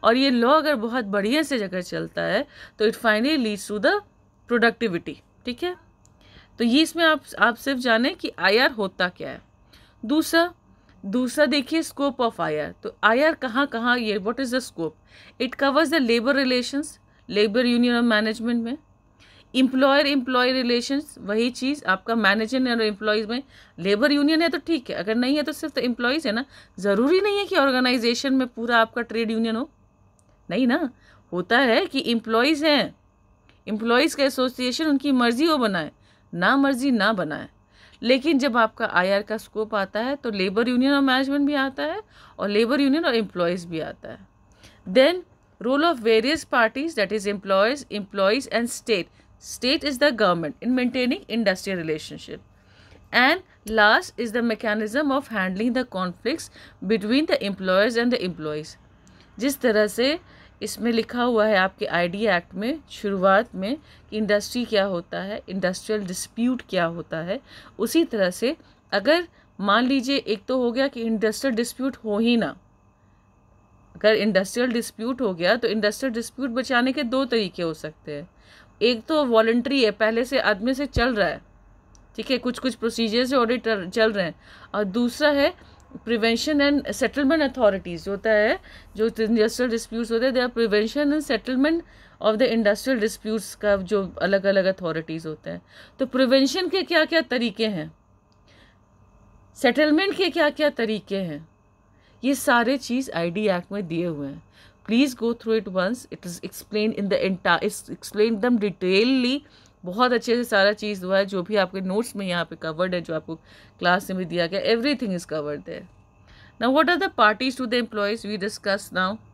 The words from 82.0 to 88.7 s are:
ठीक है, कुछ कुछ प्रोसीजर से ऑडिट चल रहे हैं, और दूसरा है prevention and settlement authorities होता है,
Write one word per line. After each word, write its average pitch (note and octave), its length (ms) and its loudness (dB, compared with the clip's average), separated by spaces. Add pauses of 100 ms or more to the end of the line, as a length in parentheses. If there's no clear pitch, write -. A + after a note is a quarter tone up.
ठीक A3+ 160 -6
है, B3+ 60 2
कुछ B3 220 -4
कुछ C4 160 -4
प्रोसीजर A3+ 500 0
से B3+ 100 -2
ऑडिट A3+ 540 0
चल A3 220 2
रहे G3 140 -2
हैं, D3+ 100 -8 (380)
और G#3 100 0
दूसरा A#3+ 460 0
है C#4+ 240 2 (540)
prevention A#3 480 0
and C#4+ 320 2
settlement C#4 600 0
authorities F#3+ 580 0
होता G3 240 -2
है, A3 280 4 (360)